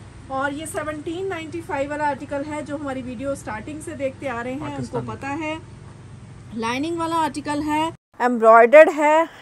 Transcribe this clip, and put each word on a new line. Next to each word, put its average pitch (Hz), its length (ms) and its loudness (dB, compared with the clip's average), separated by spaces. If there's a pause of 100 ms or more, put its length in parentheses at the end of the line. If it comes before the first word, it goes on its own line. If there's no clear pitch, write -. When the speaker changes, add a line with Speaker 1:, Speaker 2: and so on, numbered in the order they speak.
(320)
Speaker 1:
और 269 220 -2
ये 311 120 -8
सेवनटीन 311 640 -6
नाइंटी 330 340 -8
फ़ाइव 285 280 -4
वाला 294 180 -2
आर्टिकल 285 360 -4
है, 302 220 -8
जो 285 120 -8
हमारी 269 240 -6
वीडियो 254 340 -6
स्टार्टिंग 262 460 -10
से 320 140 -10
देखते 269 320 -6
आ 233 140 -6
रहे 254 120 -6
हैं, 294 240 -8
उनको 254 240 -6
Speaker 2:
पाकिस्तानी। 247 60 -8
Speaker 1:
पता - 200 -10 (180)
है। 311 120 -6 (1000)
लाइनिंग 254 420 -4
वाला 330 200 -2
आर्टिकल 294 460 -2
है, 311 300 0 (260)
एम्ब्रॉयडर्ड 240 680 10
है, 311 340 4 (180)